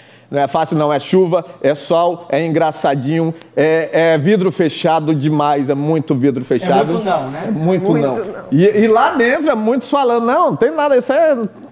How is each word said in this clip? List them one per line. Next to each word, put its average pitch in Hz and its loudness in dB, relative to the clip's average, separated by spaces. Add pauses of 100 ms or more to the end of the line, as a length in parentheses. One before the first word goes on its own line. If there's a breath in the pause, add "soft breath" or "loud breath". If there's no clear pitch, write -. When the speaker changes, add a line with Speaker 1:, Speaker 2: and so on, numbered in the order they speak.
(280 loud breath)
Speaker 1:
Não 143 -4
é 139 2
fácil 160 -2
não, 151 0
é 143 0
chuva, 175 2 (180 loud breath)
é 139 2
sol, 170 -2
é 151 -2
engraçadinho, 160 0 (240 loud breath)
é, 156 0 (240)
é 156 2
vidro 185 2
fechado 160 0
demais, 147 0
é 143 0
muito 147 -2
vidro 127 0
fechado. 139 0
Speaker 2:
É 170 -2
muito 220 -4
não, 156 -2
né? 156 -10
Speaker 1:
É 226 -4
muito 180 0
Speaker 3:
Muito 151 0
Speaker 1:
não. 131 -2
Speaker 3:
não. 202 -8
Speaker 1:
E, 147 4
e 214 4
lá 254 2
dentro 285 0
é 269 2
muito 226 -2
falando, 240 0
"Não, 294 2
não 165 -2
tem 277 0
nada, 294 0
isso 247 0
é, 311 2 (360)